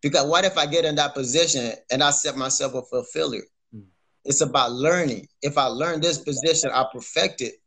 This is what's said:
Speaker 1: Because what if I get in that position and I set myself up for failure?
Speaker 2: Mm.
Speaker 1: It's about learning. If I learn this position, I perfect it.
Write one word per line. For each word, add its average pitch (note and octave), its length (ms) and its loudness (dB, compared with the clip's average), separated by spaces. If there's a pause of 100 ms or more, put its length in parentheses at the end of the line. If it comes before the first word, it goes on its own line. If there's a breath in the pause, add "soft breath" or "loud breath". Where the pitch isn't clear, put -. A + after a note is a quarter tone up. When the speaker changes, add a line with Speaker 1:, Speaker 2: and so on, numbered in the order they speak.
Speaker 1:
Because C#3+ 240 2
what E3+ 180 4
if F#3 140 2
I D3 80 2
get D#3+ 180 2
in D3+ 120 0
that D3 180 0
position C3+ 580 0 (200)
and C3+ 100 2
I D3 80 4
set C#3 260 -2
myself C3 380 -2
up B2+ 160 -6
for B2 140 -2
failure? D3+ 420 -4 (260)
Speaker 2:
Mm. G#2 120 -18 (400)
Speaker 1:
It's C#3 160 0
about C3 320 2
learning. C#3 560 0 (140)
If C#3+ 160 0
I C3 80 4
learn D#3 340 -2
this D#3+ 180 2
position, D3 540 0
I B2+ 180 2
perfect D#3+ 520 -4
it. A2+ 120 -8 (120)